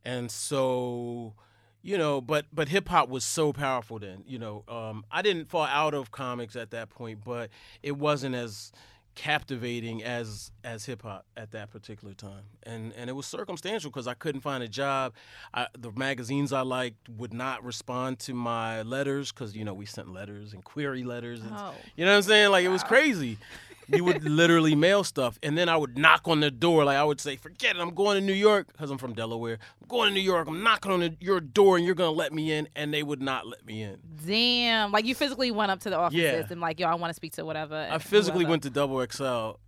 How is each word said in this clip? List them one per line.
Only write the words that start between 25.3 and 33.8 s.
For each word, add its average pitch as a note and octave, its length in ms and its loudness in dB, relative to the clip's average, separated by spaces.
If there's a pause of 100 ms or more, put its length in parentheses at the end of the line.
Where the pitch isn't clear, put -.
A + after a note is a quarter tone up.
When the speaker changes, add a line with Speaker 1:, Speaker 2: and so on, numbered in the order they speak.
Speaker 1:
and D3 120 -2
then F3 140 2
I E3 80 4
would C3 180 -2
knock D#3+ 320 8
on D#3+ 120 4
the D3 100 4
door. D3+ 360 4
Like, C#3 120 4
I C#3+ 60 4
would D3 180 -2
say, C#3 140 -6
"Forget F3+ 400 -2
it, F3 40 -6
I'm F3 140 -4
going G3 260 4
to G3 60 0
New G3 80 2
York," G3+ 420 4
'cause D3 140 -8
I'm C3+ 80 -4
from B2 160 -8
Delaware. A2+ 460 -6 (200)
"I'm - 80 -20
going A#3 220 2
to G3+ 60 0
New G3 60 2
York. F3 260 2
I'm E3 160 -6
knocking G#3 280 2
on F3+ 100 2
the, E3 180 -2
your F#3 200 0
door, F#3 380 6
and F3 80 2
you're F#3 80 2
gonna E3+ 160 2
let D#3 240 -2
me D#3 180 -2
in," D3+ 240 -2
and D3 160 -4
they D3+ 120 -2
would C#3+ 180 -6
not C3 240 -4
let - 180 -16
me A2 200 -10